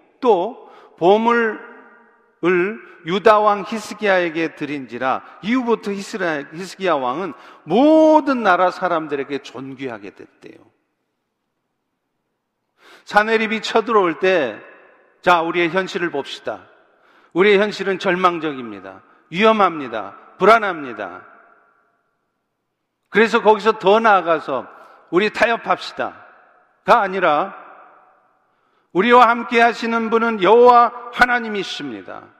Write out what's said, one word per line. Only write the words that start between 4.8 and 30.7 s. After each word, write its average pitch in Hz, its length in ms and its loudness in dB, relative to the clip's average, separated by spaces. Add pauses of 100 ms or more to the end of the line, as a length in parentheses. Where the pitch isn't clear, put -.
이후부터 226 480 -2
히스라-, 185 600 -8
히스기야 180 440 -4
왕은 139 380 -6 (300)
모든 302 760 4
나라 185 300 2
사람들에게 147 720 -6
존귀하게 123 720 -14
됐대요. - 420 -20 (2500)
사네립이 220 560 0
쳐들어올 202 580 0
때, 156 400 -2 (640)
"자, 175 200 4
우리의 170 280 -2
현실을 175 420 -4
봅시다. 120 560 -10 (680)
우리의 196 240 4
현실은 196 400 -2
절망적입니다. 143 1040 -4 (300)
위험합니다. 160 840 0 (220)
불안합니다. 151 840 0 (1900)
그래서 220 320 2
거기서 208 380 2
더 196 200 4
나아가서 165 680 0 (420)
우리 196 220 0
타협합시다."가 - 1700 -4
아니라 185 540 -2 (1400)
"우리와 240 340 6
함께 233 320 0
하시는 233 520 0
분은 226 320 0
여호와 240 480 6 (220)